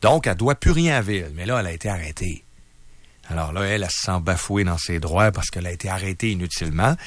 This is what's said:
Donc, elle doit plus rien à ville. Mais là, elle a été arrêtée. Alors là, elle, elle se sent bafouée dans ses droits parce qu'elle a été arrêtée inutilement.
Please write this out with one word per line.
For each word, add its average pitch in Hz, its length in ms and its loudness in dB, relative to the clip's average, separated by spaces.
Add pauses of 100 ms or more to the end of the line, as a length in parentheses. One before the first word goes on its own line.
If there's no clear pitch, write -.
Donc, 127 260 6
elle 95 80 2
doit 127 200 2
plus - 160 4
rien 165 260 4
à 120 40 2
ville. 95 320 -2
Mais 85 140 -8
là, 123 120 0
elle 98 80 -2
a 85 60 -6
été 82 160 -6
arrêtée. 82 540 -4 (840)
Alors 80 260 -4
là, 95 100 -2
elle, 101 180 0
elle 92 80 -4
se - 140 -4
sent 92 180 0
bafouée 95 420 0
dans 87 140 0
ses 85 220 -4
droits 90 320 2
parce - 180 -2
qu'elle 87 160 -6
a 87 60 -6
été 90 180 -6
arrêtée 95 400 -2
inutilement. 90 640 0 (120)